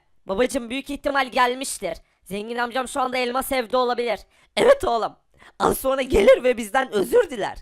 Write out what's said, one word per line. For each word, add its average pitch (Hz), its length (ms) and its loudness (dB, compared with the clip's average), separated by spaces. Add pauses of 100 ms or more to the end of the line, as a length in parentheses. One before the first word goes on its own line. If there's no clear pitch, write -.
(280)
Babacığım, 233 440 -2
büyük 269 200 -6
ihtimal 277 380 -2
gelmiştir. 247 720 -2 (260)
Zengin 208 320 -8
amcam 240 320 -4
şu 277 120 -6
anda 254 180 -2
elmas 254 340 -2
evde 247 240 -2
olabilir. 240 440 0 (360)
Evet 539 280 4
oğlum. 220 280 0 (460)
Az 202 200 2
sonra 269 240 0
gelir 370 420 4
ve 247 120 2
bizden 240 360 -2
özür 392 380 2
diler. 190 320 -8